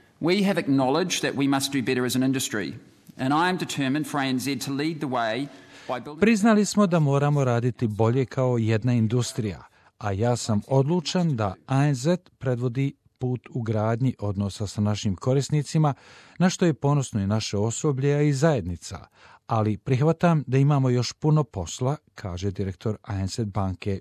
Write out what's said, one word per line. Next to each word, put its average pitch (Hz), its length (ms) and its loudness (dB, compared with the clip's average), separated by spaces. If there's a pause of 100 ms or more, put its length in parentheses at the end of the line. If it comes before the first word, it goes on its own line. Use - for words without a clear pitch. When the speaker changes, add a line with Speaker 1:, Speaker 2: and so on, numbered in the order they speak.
(220)
Speaker 1:
We 185 240 2
have 185 180 0
acknowledged 139 560 2
that - 160 -4
we 139 120 0
must 139 260 -2
do 139 80 0
better 127 240 0
as 120 100 -2
an 127 80 0
industry, 120 500 -2 (440)
and 131 160 -2
I 165 160 2
am 185 80 -2
determined 143 500 -4
for 151 120 -4
A 135 60 -2
N 131 140 -2
Z 131 260 -6
to 139 80 -6
lead 151 240 -4
the 151 100 -6
way 123 400 -2 (400)
by 123 160 -6
building 151 160 -14
Speaker 2:
Priznali 208 460 4
smo 202 220 2
da 170 120 2
moramo 143 440 4
raditi 120 440 2
bolje 113 380 2
kao 127 320 0
jedna 113 360 2
industrija, 110 680 0 (340)
a 104 140 -4
ja 113 240 2
sam 107 320 0
odlučan 160 680 2
da 104 200 -2 (120)
A 135 160 2
N 147 120 2
Z 151 220 0 (200)
predvodi 127 560 -2 (240)
put 123 320 -6
u 127 120 -6
gradnji 113 580 0
odnosa 101 480 -4
sa 107 140 -4
našim 104 340 0
korisnicima, 143 800 0 (460)
na 180 100 4
što 180 160 0
je 165 80 4
ponosno 139 480 0
i 98 60 0
naše 107 300 -2
osoblje, 131 580 0
a 147 60 2
i 147 120 4
zajednica. 110 760 -2 (400)
Ali 107 300 0
prihvatam 151 720 2
da 131 100 2
imamo 139 320 4
još 123 240 0
puno 156 300 2
posla, 127 520 -6 (200)
kaže 92 360 -6
direktor 98 520 -6
A - 100 -8
N 98 140 -2
Z 113 180 -6
banke 98 560 -4